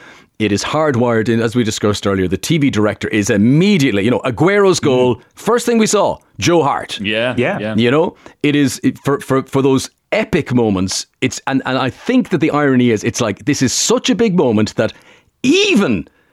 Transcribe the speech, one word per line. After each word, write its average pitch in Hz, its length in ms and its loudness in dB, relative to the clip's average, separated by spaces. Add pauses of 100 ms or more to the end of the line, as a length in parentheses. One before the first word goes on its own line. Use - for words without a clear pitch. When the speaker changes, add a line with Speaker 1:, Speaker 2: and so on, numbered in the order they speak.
(380)
Speaker 1:
it 107 120 0
is 101 140 -2
hardwired 120 640 -2
in, 113 120 0
as 113 140 -2
we 123 80 2
discussed 104 420 -2
earlier, 98 220 0
the 90 120 -2
T 160 200 -2
V 139 120 0
director 104 380 -2
is 107 220 0
immediately, 131 760 2
you 117 60 2
know, 113 140 0
Aguero's 180 560 2
goal, 127 360 2
Speaker 2:
Mm. - 60 -14 (120)
Speaker 1:
first 233 320 -2
thing 233 120 2
we 220 80 2
saw, 170 320 0 (220)
Joe 160 240 2
Hart. - 360 -4
Speaker 3:
Yeah, 110 360 -2
Speaker 2:
Yeah. 147 240 -2
Speaker 3:
yeah. 110 160 -4
Speaker 1:
You 120 160 4
know, 160 240 0 (260)
it 143 140 2
is, 139 260 0
it, 135 160 -2
for, 139 220 -2
for, 131 220 -2
for 135 200 -2
those 135 260 2 (220)
epic 190 420 -2
moments, 104 540 0 (140)
it's, - 260 -4
and, 135 180 -4
and 131 140 -2
I 127 120 -4
think 240 400 -2
that 170 80 0
the 156 120 0
irony 131 400 2
is, 104 140 0
it's 110 160 -4
like, 107 240 -4
this 143 180 -2
is 123 100 0
such - 380 0
a 208 60 0
big 220 180 0
moment 113 420 0
that 113 160 -2 (520)
even 247 640 0 (240)